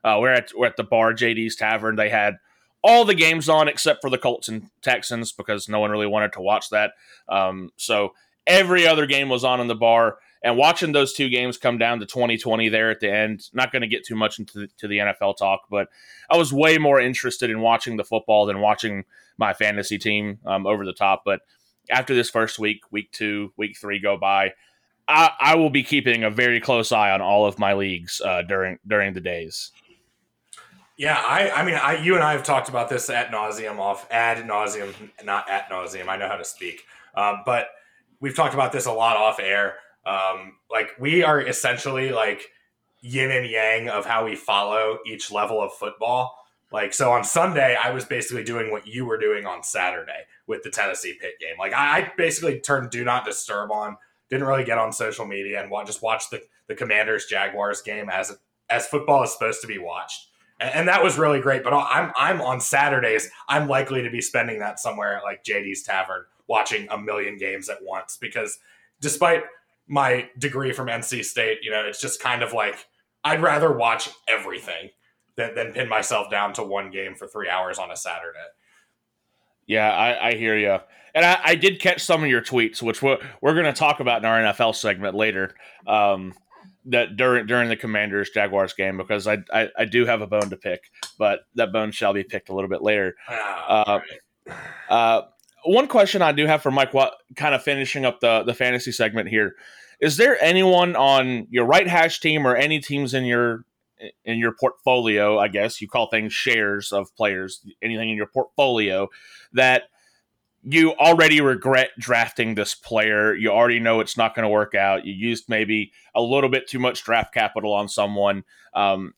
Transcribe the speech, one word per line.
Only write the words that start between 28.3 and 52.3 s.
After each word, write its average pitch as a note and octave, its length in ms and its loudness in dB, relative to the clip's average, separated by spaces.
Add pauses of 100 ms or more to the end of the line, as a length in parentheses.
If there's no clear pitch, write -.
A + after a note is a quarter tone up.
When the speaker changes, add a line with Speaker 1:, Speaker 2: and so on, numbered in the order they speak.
Speaker 1:
during, F#2 440 -4
during G2+ 280 0
the F2+ 60 -8
days. E2+ 520 -10 (1300)
Speaker 2:
Yeah, D3 180 0
I, C#3 360 0
I - 120 0
mean, E3+ 120 -2
I, D3+ 260 0
you F3+ 140 4
and E3+ 60 4
I D3+ 100 4
have C#3 100 -2
talked C#3 260 0
about A#2+ 220 -2
this B2 180 -4
ad A#2+ 240 -2
nauseum G#2+ 460 -6
off, G2 320 -4
ad A#2 360 0
nauseum, G#2 460 -4 (320)
not G2+ 240 -4
at G2 220 -4
nauseum. F2+ 380 -10
I F#2+ 100 -6
know G2 100 -6
how G2+ 80 -6
to G2+ 80 -12
speak. - 400 -14 (300)
Um, G#2 320 -2
but A#2+ 220 -2 (520)
we've C3+ 160 -8
talked D3 160 2
about C3 200 0
this C3 120 -4
a B2 80 -4
lot A2+ 240 2
off G#2+ 240 2
air. G2 360 0 (280)
Um, F#2+ 540 -4 (120)
like, A2 200 -4 (100)
we D#3+ 240 2
are D3+ 160 4
essentially, B2+ 720 -4
like, A2 320 -2 (580)
yin C3 300 -2
and B2+ 180 -2
yang A2+ 400 0
of G#2 160 -4
how A2+ 220 0
we G#2 100 -6
follow G#2+ 720 -2
each G#2+ 260 -12
level G#2 300 -2
of G2 100 -6
football. A#2 640 -4 (360)
Like, G#2 220 -4
so C3 160 2
on A#2+ 140 2
Sunday, D3+ 580 2
I B2 80 0
was B2+ 140 -6
basically A#2+ 400 -8
doing A2+ 260 -6
what G#2+ 160 -8
you A#2+ 180 -8
were A2 140 -4
doing G#2+ 260 0
on F#2 200 -10
Saturday E2+ 600 -6 (220)
with G#2+ 160 -8
the - 80 -12
Tennessee F#2+ 500 -6
Pitt F#2 200 -12
game. E2 180 -12
Like, G2 140 -6
I, C#3+ 260 0
I F#3+ 180 -4
basically D#3+ 440 -2